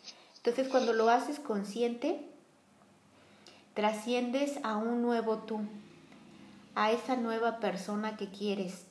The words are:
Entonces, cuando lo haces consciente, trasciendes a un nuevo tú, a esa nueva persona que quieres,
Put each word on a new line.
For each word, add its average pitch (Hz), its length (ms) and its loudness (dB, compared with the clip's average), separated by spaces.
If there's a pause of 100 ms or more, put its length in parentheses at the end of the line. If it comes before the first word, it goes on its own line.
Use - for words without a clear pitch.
(380)
Entonces, 262 320 2
cuando 233 240 4
lo 220 160 6
haces 262 300 2
consciente, 233 840 -2 (1500)
trasciendes 247 880 0
a 214 140 -2
un 233 240 0
nuevo 226 380 2
tú, 214 200 -6 (1160)
a 214 160 4
esa 240 240 0
nueva 226 440 0
persona 208 580 -4
que 190 120 -6
quieres, 196 600 -4